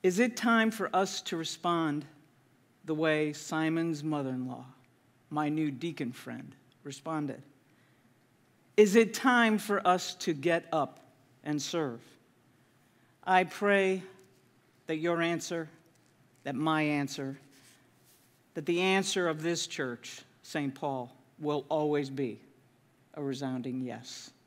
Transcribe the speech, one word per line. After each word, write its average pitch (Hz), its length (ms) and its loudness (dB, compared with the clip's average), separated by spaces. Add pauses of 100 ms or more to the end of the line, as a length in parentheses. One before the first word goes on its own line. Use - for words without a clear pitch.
Is 180 160 4
it 240 180 2
time 226 340 4
for 202 240 -4
us 190 280 0
to - 140 -6
respond 165 680 0 (800)
the 160 100 -2
way 151 380 2
Simon's 160 720 -2
mother-in-law, 127 600 -4 (680)
my 151 180 -2
new 151 220 0
deacon 135 420 -6
friend, - 420 -14 (300)
responded? 147 580 -6 (1300)
Is 208 180 8
it 226 180 6
time 233 460 4
for 202 280 0
us 180 300 2
to - 160 -2
get 160 400 0
up 151 280 -2 (420)
and 147 180 -2
serve? 139 400 -4 (1200)
I 185 200 6
pray 190 580 2 (840)
that 160 100 -2
your 170 240 0
answer, 165 480 -2 (760)
that 135 100 -6
my 156 280 2
answer, 143 560 -2 (1160)
that 151 120 -6
the 175 140 2
answer 190 480 2
of 156 140 -2
this 170 240 -2
church, - 560 -8 (200)
Saint 143 320 -4
Paul, 131 380 -6 (260)
will 147 300 -2
always 147 400 0
be 135 320 -6 (720)
a 147 80 -10
resounding 131 580 -4
yes. 123 500 -10 (160)